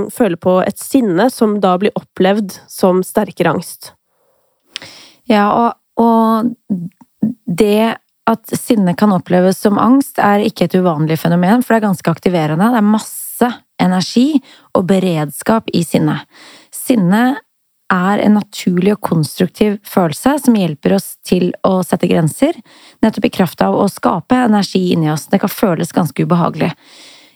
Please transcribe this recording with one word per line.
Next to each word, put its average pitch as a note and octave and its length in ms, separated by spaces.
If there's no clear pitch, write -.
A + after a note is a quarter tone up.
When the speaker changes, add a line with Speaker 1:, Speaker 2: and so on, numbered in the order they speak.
Speaker 1:
føler G3+ 280
på F#3 300
et - 120
sinne A3+ 520
som G#3+ 300
da F#3 160
blir G3+ 160
opplevd G3 760
som F#3 360
sterkere F#3 520
angst. - 380
Speaker 2:
Ja, G#3 260
og, A#3 240
og A3+ 560
det G#3+ 520
at A3+ 320
sinne F#3+ 400
kan G#3 160
oppleves F3+ 480
som G3+ 160
angst, C4 400
er G#3 240
ikke G#3+ 240
et - 80
uvanlig D#3+ 480
fenomen, F3+ 400
for A3+ 120
det A3+ 80
er G#3+ 60
ganske F3+ 220
aktiverende. E3+ 640
Det A#3 80
er G#3 100
masse - 600
energi A3+ 640
og F#3 140
beredskap F#3 880
i E3+ 100
sinne. D3+ 340
Sinne A#3 600
er F#3+ 280
en G#3 160
naturlig G3 640
og - 100
konstruktiv F#3 680
følelse F3+ 460
som A#3+ 160
hjelper F3+ 380
oss - 160
til F3+ 300
å F#3 240
sette - 240
grenser, E3+ 460
nettopp G#3+ 240
i - 80
kraft - 260
av G3 160
å G3+ 80
skape F#3+ 640
energi F#3+ 480
inni D#3 160
oss. D#3 180
Det G3 80
kan G3 140
føles F3 420
ganske E3 320
ubehagelig. E3+ 460